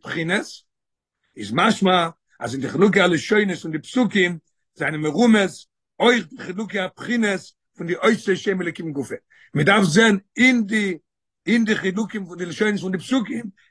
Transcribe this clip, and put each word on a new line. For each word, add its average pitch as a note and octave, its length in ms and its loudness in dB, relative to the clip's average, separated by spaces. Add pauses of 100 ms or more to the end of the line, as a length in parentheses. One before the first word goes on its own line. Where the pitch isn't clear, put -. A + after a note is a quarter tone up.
בחינס, - 600 -6 (720)
איז G#2 160 -10
משמע, F#3 560 2 (320)
אז A#2 140 -8
אין C3+ 80 -6
די C3 60 -6
חילוקי F#3 320 4
הלשונות F3+ 640 0
און E3 80 -8
די D#3 60 -6
פסוקים, F#3 600 0 (360)
זיינען D3+ 260 -6
מרומים, G3 480 4 (520)
אויך A#3 280 2
די - 140 -18
חילוקי G3 380 -6
הבחינס G3+ 760 -4 (200)
פון F3 100 -10
די F3 100 -4
אוסיות G3 420 0
שם F#3+ 240 -4
אלוקים E3 300 -8
גופה. C3+ 220 -8 (400)
מיר D3 120 0
דארף G3+ 180 6
זען, G3+ 340 4 (180)
אין A#3+ 300 4
די, G3 320 -2 (480)
אין A3+ 180 2
די G#3+ 120 0
חילוקים G3 500 -4
פון F3 120 -16
די F3+ 80 -6
לשונות G#3 360 -2
און F#3+ 100 -4
די F#3 60 -4
פסוקים, A#3+ 460 -4 (260)